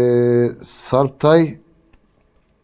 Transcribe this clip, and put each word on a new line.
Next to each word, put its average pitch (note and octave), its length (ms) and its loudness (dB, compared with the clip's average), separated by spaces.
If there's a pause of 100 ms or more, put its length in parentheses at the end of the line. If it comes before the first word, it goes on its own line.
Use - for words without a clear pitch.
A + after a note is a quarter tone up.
(640)
Sarptay C#3+ 920 -2 (1080)